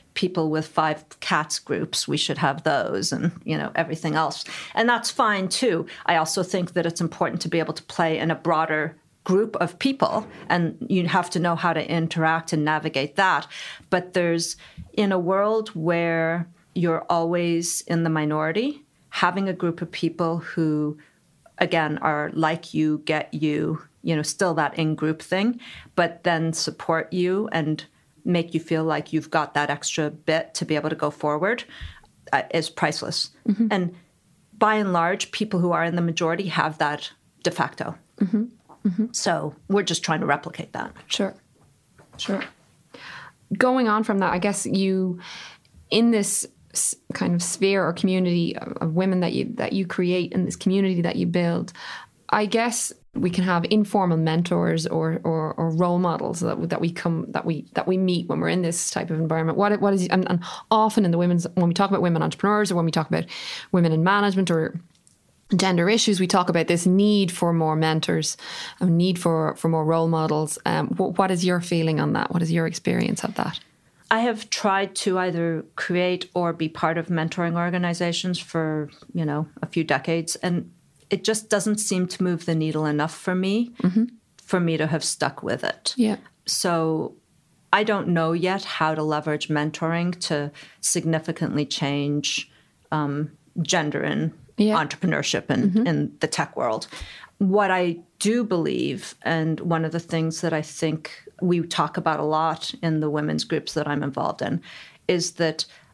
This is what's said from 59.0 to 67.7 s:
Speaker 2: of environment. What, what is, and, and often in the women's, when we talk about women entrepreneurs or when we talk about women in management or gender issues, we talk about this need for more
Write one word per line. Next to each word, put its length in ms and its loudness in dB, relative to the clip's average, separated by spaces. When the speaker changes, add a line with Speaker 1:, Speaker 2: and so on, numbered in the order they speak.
Speaker 2:
of 80 -2
environment. 400 0
What, 220 2
what 140 4
is, 140 2
and, 220 2
and 140 0
often 340 4
in 60 4
the 80 2
women's, 360 2
when 140 4
we 60 2
talk 160 2
about 120 2
women 200 2
entrepreneurs 480 2
or 60 0
when 80 2
we 80 0
talk 160 0
about 160 0
women 200 6
in 120 4
management 460 4
or 280 0
gender 320 4
issues, 320 4
we 60 4
talk 240 4
about 180 2
this 180 2
need 460 6
for 220 0
more 200 2